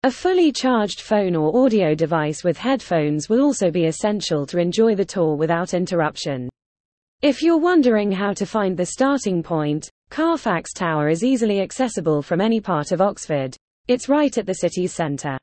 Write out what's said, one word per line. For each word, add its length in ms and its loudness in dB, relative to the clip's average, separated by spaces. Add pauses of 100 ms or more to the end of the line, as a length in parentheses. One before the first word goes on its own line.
A 60 4
fully 400 2
charged 500 0
phone 320 2
or 320 2
audio 300 4
device 480 -2
with 140 0
headphones 680 0
will 140 2
also 300 2
be 140 2
essential 600 -2
to 140 -2
enjoy 360 2
the 80 0
tour 320 0
without 380 -2
interruption. 760 -2 (720)
If 200 2
you're 160 4
wondering 540 4
how 220 -2
to 120 -4
find 320 -2
the 80 0
starting 560 0
point, 480 -2 (200)
Carfax 640 -2
Tower 340 0
is 160 0
easily 380 2
accessible 600 -2
from 200 -2
any 180 2
part 320 -2
of 80 -2
Oxford. 560 -2 (320)
It's 220 -2
right 280 2
at 80 -4
the 100 -4
city's 380 -2
centre. 500 -4